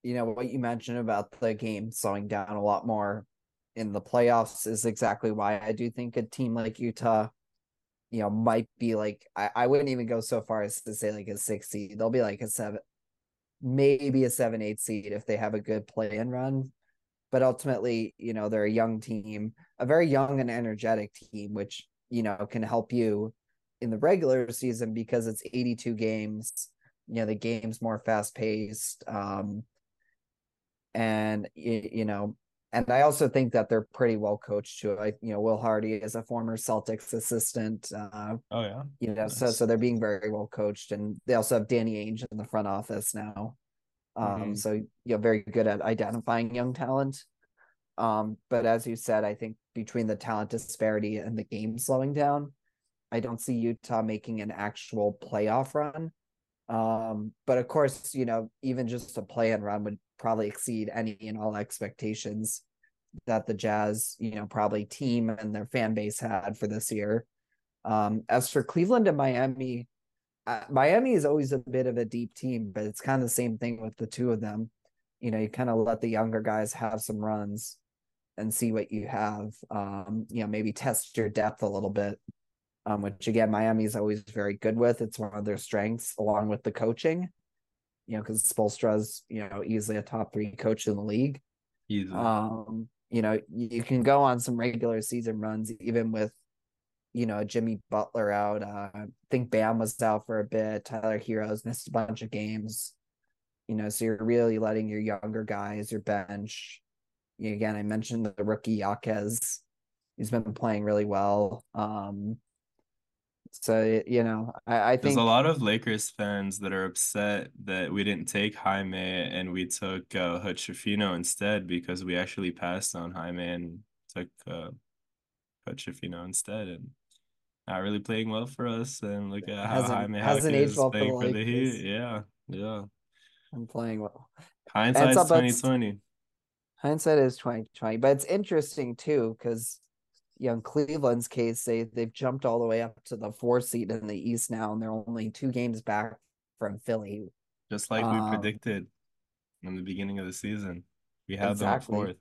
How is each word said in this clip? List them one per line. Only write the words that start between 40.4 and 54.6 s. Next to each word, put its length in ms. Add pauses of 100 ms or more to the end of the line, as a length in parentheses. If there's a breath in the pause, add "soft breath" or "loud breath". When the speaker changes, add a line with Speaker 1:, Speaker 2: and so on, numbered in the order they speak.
Speaker 1:
coached, 440
and 340
they 80
also 240
have 100
Danny 280 (100)
Ainge 260
in 60
the 80
front 220
office 480
now. 420 (580)
Um, 380
Speaker 2:
Mm-hmm. 20
Speaker 1:
so, 180
you 140 (180)
know, 120
very 240
good 240
at 160
identifying 720
young 200
talent. 500 (720 soft breath)
Um, 400 (120)
but 180
as 180
you 100
said, 280
I 100
think 240 (160)
between 340
the 80
talent 360
disparity 640
and 200
the 60
game 360
slowing 340
down, 400 (580)
I 80
don't 220
see 140
Utah 480
making 380
an 100
actual 680